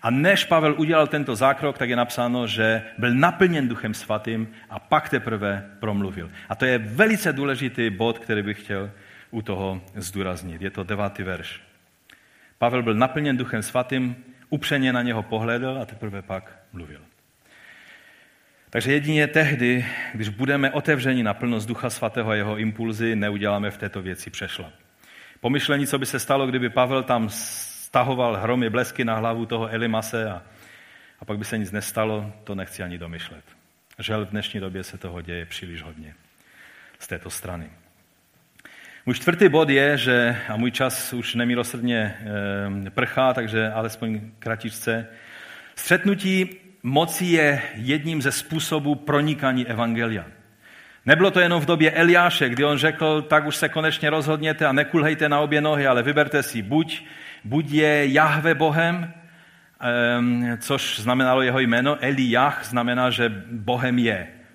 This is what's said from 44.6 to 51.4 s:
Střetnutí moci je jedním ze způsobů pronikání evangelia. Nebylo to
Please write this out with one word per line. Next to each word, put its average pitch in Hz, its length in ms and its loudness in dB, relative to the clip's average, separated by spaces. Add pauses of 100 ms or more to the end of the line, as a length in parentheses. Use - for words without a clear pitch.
Střetnutí 185 760 0 (320)
moci 156 420 0
je 151 380 4 (120)
jedním 143 480 -2
ze 131 100 2
způsobů 151 600 -2
pronikání 143 720 0
evangelia. 113 580 -2 (840)
Nebylo 165 240 8
to 185 100 4